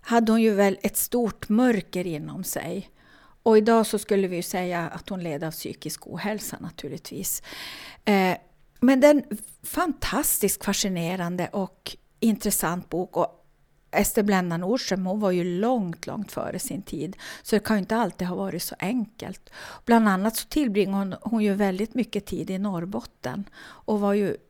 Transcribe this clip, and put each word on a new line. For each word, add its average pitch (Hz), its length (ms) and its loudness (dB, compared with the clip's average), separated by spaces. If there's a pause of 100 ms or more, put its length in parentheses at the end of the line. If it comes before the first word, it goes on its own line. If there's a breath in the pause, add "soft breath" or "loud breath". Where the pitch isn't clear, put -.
hade 233 300 4
hon 226 100 6
ju 220 120 6
väl 196 280 4
ett - 160 -2
stort - 520 -2
mörker 208 580 2
inom 156 360 -6
sig. 180 460 -6 (580 soft breath)
Och 220 100 8
idag 220 280 6
så 214 140 -2
skulle 196 280 0
vi 180 80 -4
ju 170 60 -4
säga 180 460 -4
att - 220 -12
hon 185 140 -6
led 147 200 -4
av 160 80 -4
psykisk - 560 -10
ohälsa, 208 520 -6
naturligtvis. - 840 -10 (640 loud breath)
Eh, 190 320 4 (420)
men 262 200 6
det 277 80 10
är 294 40 12
en 277 260 2 (260)
fantastiskt - 1040 -2
fascinerande 180 880 -2
och - 440 -6 (220)
intressant 196 720 0
bok. 175 280 -4
Och - 280 -2 (460)
Ester 202 320 2
Blenda 185 340 2
Nordström, 190 480 -2
hon 190 140 -2
var 202 120 2
ju 180 120 2
långt, 185 640 -2
långt - 240 -8
före - 280 -6
sin - 220 -6
tid. 160 360 -8 (260 loud breath)
Så - 120 0
det 202 40 6
kan 214 180 0
ju - 20 2
inte 190 160 -2
alltid 185 320 -2
ha 180 80 -4
varit 190 280 -4
så - 160 -10
enkelt. 202 680 -6 (360 loud breath)
Bland 226 240 6
annat 196 260 0
så - 120 -6
tillbringade 202 500 0
hon, 196 240 -4
hon 220 220 0
ju 202 100 2
väldigt 196 400 0
mycket 208 320 -2
tid 160 240 -6
i 190 80 -4
Norrbotten 196 920 -6 (120)
och - 380 -4
var 202 140 2
ju 202 240 0 (120)